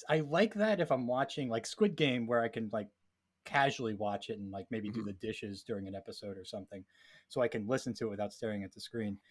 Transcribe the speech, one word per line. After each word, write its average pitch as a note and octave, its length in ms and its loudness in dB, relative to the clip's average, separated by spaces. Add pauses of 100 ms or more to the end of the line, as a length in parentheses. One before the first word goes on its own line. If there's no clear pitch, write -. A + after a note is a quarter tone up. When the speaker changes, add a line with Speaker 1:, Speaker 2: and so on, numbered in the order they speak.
Speaker 1:
I D#3 120 4
like E3+ 340 2
that G#3 260 4
if D#3+ 100 2
I'm B2+ 160 2
watching, C3 420 0
like, A2+ 180 0
Squid G3 300 2
Game, B2+ 300 4
where A#2 160 4
I A2+ 60 2
can, A2 240 -4
like, G#2+ 160 -2 (560)
casually C3+ 500 2
watch G2+ 360 -2
it G#2+ 100 -6
and, G2 100 -6
like, F#2+ 200 -8
maybe G#2+ 200 -2
do A2 100 -4
Speaker 2:
Mm-hmm. G#2 80 -4
Speaker 1:
the G2+ 60 -4
dishes G#2 480 -6
during G2+ 240 -4
an F#2+ 80 -8
episode G2 420 -10
or F#2 80 -12
something, F#2+ 400 -10 (440)
so C#3 120 -2
I A#2+ 60 6
can A2 220 -2
listen B2 260 2
to A#2 120 -2
it G#2+ 40 0
without G2+ 220 -2
staring G#2 320 -4
at F#2+ 80 -12
the - 80 -18
screen. G#2+ 360 -4 (140)